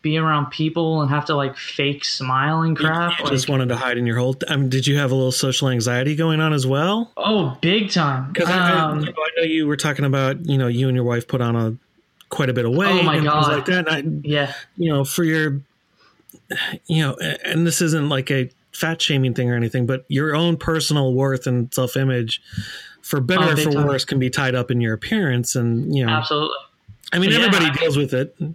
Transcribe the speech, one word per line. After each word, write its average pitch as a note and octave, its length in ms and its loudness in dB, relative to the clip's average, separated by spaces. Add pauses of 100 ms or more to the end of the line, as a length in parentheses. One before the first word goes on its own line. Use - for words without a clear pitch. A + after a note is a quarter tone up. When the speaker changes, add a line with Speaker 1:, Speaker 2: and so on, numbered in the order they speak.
Speaker 1:
be D#3 160 0
around D#3 320 2
people D#3+ 500 0
and C#3+ 100 0
have D3 160 0
to, D#3+ 100 -2
like, C3+ 200 -2
fake C#3 480 -4
smile C3+ 580 0
and D#3+ 140 0
Speaker 2:
You, D3 100 -2
Speaker 1:
crap." E3 320 0
Speaker 2:
you D3 60 -6
Speaker 1:
Like C#3+ 80 0
Speaker 2:
just C3 160 0
wanted C3 200 2
to A#2+ 80 0
hide B2 220 -2
in A#2+ 80 0
your A#2 120 0
hole. B2+ 160 2 (140)
I D3+ 80 0
mean, C3+ 120 2
did C3 200 0
you C#3+ 100 2
have C3+ 140 2
a - 20 2
little C3 180 2
social C3+ 360 0
anxiety B2 480 0
going D#3+ 240 2
on D#3 120 2
as C3+ 140 0
well? F3+ 500 0
Speaker 1:
Oh, F3+ 440 0
big G3 300 0
time. C#3 440 0
Speaker 2:
'Cause E3+ 140 0
I, F3+ 100 2
I, E3+ 220 4
Speaker 1:
Um, D3+ 200 0
Speaker 2:
you D3 60 -4
know, - 60 -8
I D#3 240 -4
know E3 80 0
you D#3+ 240 0
were D3 80 0
talking C#3+ 280 -2
about, C3+ 420 0
you C#3 120 2
know, C3 100 2
you B2 200 2
and B2+ 80 2
your B2 80 2
wife A#2+ 240 -2
put C3 120 0
on A#2 140 2
a, A2+ 200 0 (560)
quite C#3 200 0
a - 20 0
bit A#2+ 120 0
of A#2 80 0
weight F#3 280 2
Speaker 1:
Oh - 40 4
my D3+ 120 2
Speaker 2:
and D3+ 100 2
Speaker 1:
God. D3+ 180 4
Speaker 2:
things D3 120 2
like C#3 100 -4
that. F3+ 220 0
And D3 360 -2
I, D3+ 40 -6
Speaker 1:
Yeah. C#3+ 240 0 (240)
Speaker 2:
you E3+ 160 0
know, C#3 120 2
for - 180 -2
your, D#3 380 0 (1300)
you D#3+ 160 2
know, C#3 180 -2
a-, D#3 260 -6
and E3+ 200 0
this D#3+ 140 0
isn't, D#3 280 2
like, C3+ 220 -2
a C3 200 0 (220)
fat E3 300 -4
shaming C3 320 2
thing B2 160 0
or A#2+ 60 0
anything, A#2 300 0
but A2 220 -4
your C#3+ 260 0
own E3 220 2
personal D3+ 560 0
worth C3+ 340 0
and B2 280 0
self-image, B2+ 680 -2 (640)
for C#3+ 180 -2
better F3 240 2
Speaker 1:
Oh, E3 60 4
Speaker 2:
or D3 60 2
Speaker 1:
big D3+ 80 0
Speaker 2:
for D3+ 80 2
Speaker 1:
time. C#3+ 140 2
Speaker 2:
worse, C3+ 180 0
can C#3 140 -2
be B2+ 120 2
tied C3 240 0
up B2 160 -2
in A#2+ 100 2
your A2+ 140 0
appearance. C3 640 0
And, A#2+ 380 0
you C3 120 2
know, C3 60 2
Speaker 1:
Absolutely. D#3 440 -2 (560)
Speaker 2:
I E3+ 60 2
mean, G3 120 4
Speaker 1:
Yeah, A3+ 80 4
Speaker 2:
everybody G3 280 4
Speaker 1:
I D3 80 0
Speaker 2:
deals D3+ 220 0
with C#3 180 0
it B2+ 220 -4 (180)